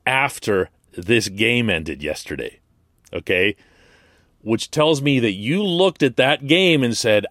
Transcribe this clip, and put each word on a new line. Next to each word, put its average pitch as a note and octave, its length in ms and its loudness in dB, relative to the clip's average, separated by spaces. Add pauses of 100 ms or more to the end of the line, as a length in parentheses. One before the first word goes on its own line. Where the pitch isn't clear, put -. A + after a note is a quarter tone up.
after B2+ 640 0 (220)
this G2+ 380 0
game A2+ 400 0
ended D#2 340 -4
yesterday, C#2+ 560 -8 (520)
okay? F#2 440 -2 (840)
Which A2 280 -4
tells D3+ 320 0
me C#3 180 2
that A#2 120 2
you A#2 320 -4
looked F3+ 400 0
at B2+ 140 0
that C#3 300 0
game E3 360 4
and A#2 120 0
said, G#2 360 2